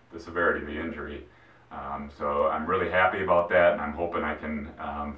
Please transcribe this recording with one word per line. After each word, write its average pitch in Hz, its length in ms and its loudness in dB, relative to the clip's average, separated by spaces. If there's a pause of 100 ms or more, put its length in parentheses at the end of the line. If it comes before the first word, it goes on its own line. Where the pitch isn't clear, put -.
(120)
the 82 80 -14
severity 82 400 0
of 73 80 -8
the 73 120 -8
injury. 76 460 -8 (460)
Um, - 360 -8 (120)
so - 280 2
I'm 113 200 -2
really - 200 0
happy 92 360 2
about 87 260 4
that, 87 240 6
and 73 80 -2
I'm 73 120 -4
hoping 85 300 -2
I - 120 -2
can, - 420 -6
um, - 400 -8